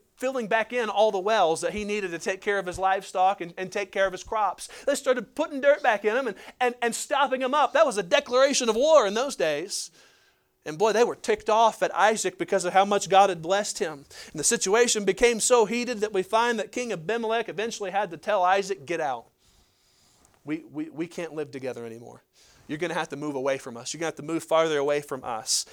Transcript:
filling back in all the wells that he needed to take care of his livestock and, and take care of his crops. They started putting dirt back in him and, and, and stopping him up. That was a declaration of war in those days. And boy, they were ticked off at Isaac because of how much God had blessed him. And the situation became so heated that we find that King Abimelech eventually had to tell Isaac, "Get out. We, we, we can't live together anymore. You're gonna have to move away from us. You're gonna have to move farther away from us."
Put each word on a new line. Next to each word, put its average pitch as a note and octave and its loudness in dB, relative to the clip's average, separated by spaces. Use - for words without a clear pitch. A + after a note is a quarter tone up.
filling B3+ -4
back A3 0
in A#3 -2
all G#3 2
the G3+ -4
wells F3+ 2
that E3+ -2
he G#3+ -6
needed G3+ -4
to E3 -8
take F#3+ -6
care G3+ -2
of F#3 -4
his E3+ -8
livestock F#3+ 0
and, E3+ -10
and F#3 -10
take G3+ -6
care G3 2
of F#3 -2
his F3+ -12
crops. G#3+ -4
They C#4+ 0
started B3+ -2
putting D4+ -4
dirt C#4+ 4
back G#3+ 2
in G#3+ 0
him C4+ -2
and, G3 -6
and, B3 2
and A#3 -2
stopping C4+ 0
him B3+ -2
up. C#4+ 2
That D#4 4
was G#3 -2
a G3 -4
declaration C4 2
of G#3+ 2
war C#4+ 6
in G3 0
those B3 -2
days. D#3+ -4
And D#3 -10
boy, G#3+ 2
they G#3+ 4
were E3+ 0
ticked - -2
off A3 4
at D#3+ 0
Isaac F#3+ 2
because F3 0
of F3 -2
how G3 6
much G3+ 0
God F#3+ 8
had E3+ -6
blessed G3 -2
him. D#3 -6
And D#3 -10
the C#3+ -4
situation A3+ 2
became A3 4
so A#3+ 4
heated A#3 -4
that G#3 -2
we F#3+ 0
find A#3 0
that F#3+ -6
King B3 -6
Abimelech A3 -2
eventually G3+ -6
had F#3+ -2
to D#3+ -12
tell G3+ 0
Isaac, F#3+ 0
"Get E3 -4
out. C3 -4
We, D#3 -6
we, D3+ -8
we D#3+ -8
can't D#3+ -10
live D3 -8
together B2 -10
anymore. A#2 -16
You're D3+ -8
gonna E3 -4
have D#3+ -4
to C#3+ -10
move D3 -6
away C3+ -2
from B2 -14
us. A#2 -10
You're D3+ -10
gonna D#3+ -4
have - -14
to D#3 -14
move D#3 -6
farther D#3+ 2
away D3 0
from C#3 -10
us." - -4